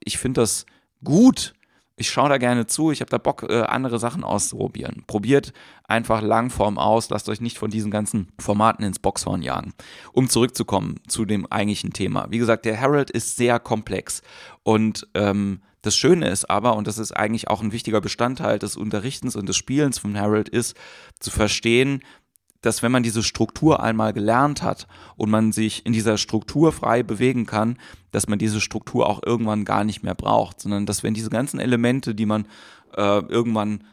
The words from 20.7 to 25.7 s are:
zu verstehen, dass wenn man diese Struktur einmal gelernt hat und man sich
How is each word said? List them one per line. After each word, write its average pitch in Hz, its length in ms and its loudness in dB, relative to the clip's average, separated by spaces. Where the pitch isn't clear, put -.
zu - 100 -10
verstehen, 120 720 2
dass - 220 -2
wenn 117 100 2
man 127 100 4
diese 113 200 -2
Struktur - 600 0
einmal 110 300 0
gelernt 120 500 0
hat - 240 -4
und 107 140 0
man 110 220 4
sich 110 340 -2